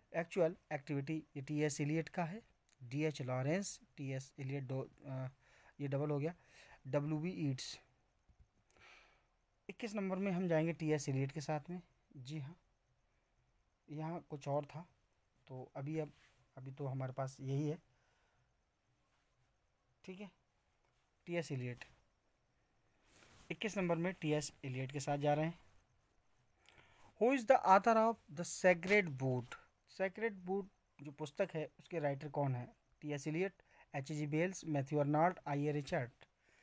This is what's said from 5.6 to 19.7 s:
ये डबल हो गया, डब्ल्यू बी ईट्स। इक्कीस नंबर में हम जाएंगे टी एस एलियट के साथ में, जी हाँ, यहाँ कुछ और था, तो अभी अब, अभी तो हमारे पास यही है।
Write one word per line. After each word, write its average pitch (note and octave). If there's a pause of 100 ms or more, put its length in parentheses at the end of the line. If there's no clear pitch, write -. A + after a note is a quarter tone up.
ये C#3+
डबल C#3
हो D3
गया, D#3 (520)
डब्ल्यू D3
बी E3
ईट्स। D3+ (1900)
इक्कीस G#3
नंबर G3
में G3
हम F3+
जाएंगे D#3+
टी D#3+
एस D3
एलियट C3+
के D#3+
साथ D3+ (100)
में, F3 (340)
जी C#3
हाँ, D3 (1300)
यहाँ D#3
कुछ C#3+
और C#3+
था, E3 (600)
तो C3
अभी C#3+
अब, C#3+ (440)
अभी C3
तो C#3
हमारे C3
पास C3+
यही C#3
है। E3 (2250)